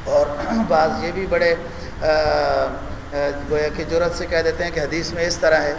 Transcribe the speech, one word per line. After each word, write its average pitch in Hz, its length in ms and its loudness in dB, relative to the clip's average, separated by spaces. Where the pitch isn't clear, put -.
اور 143 220 4
<clears throat> 226 200 0
بعض 160 220 4
یہ 170 120 -4
بھی 190 120 -4
بڑے، 170 280 2
آ، 156 40 0
آ، 147 600 2
گویا 151 260 2
کہ 165 140 -6
جرأت 170 280 0
سے 170 80 -4
کہہ 165 180 0
دیتے 160 200 0
ہیں 170 60 -4
کہ 160 100 -4
حدیث 156 320 -2
میں 170 140 -2
اس 170 100 -2
طرح 160 240 4
ہے 147 180 0